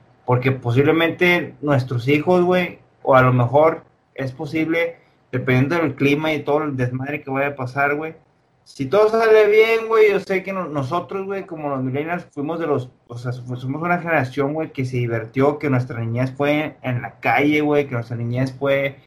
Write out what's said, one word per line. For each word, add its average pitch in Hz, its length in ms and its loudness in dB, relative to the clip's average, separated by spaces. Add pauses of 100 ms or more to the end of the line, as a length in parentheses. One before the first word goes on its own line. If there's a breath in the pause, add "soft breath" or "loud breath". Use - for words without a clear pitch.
(260)
Porque 127 260 2
posiblemente 156 1120 2
nuestros 127 460 0
hijos, 175 360 4
güey, 180 340 0 (240)
o 139 140 4
a 127 60 8
lo 127 100 4
mejor 139 520 4 (300)
es 131 180 -8
posible, 160 640 -4 (360 soft breath)
dependiendo 131 440 0
del 156 180 0
clima 147 400 0
y 147 80 -4
todo 147 220 0
el 143 120 -4
desmadre 131 460 -4
que 139 80 -12
vaya 139 180 -2
a 139 80 -8
pasar, 143 400 -2
güey, 160 180 -8 (500)
si - 220 -10
todo 208 220 4
sale 220 400 6
bien, 220 400 4
güey, 220 240 4
yo 196 80 0
sé 190 220 -4
que 190 100 -8
no-, 185 160 -6
nosotros, 175 580 -4
güey, 196 180 -6
como 156 240 -8
los 135 140 -4
millennials, 156 500 -4
fuimos 156 280 -6
de 165 60 -4
los, 139 240 -2 (180)
o 120 100 -14
sea, 123 140 -6
fu-, 123 240 -10
somos 131 260 -6
una 175 160 0
generación, 143 560 0
güey, 160 180 -6
que 131 120 -4
se 127 140 -4
divirtió, 120 600 0
que 151 120 -2
nuestra 123 280 -2
niñez 120 340 -4
fue 147 500 -2
en 120 200 -4
la 101 180 -12
calle, 143 420 2
güey, 147 240 2
que 127 80 -8
nuestra 117 220 -6
niñez 120 400 -4
fue 139 500 -2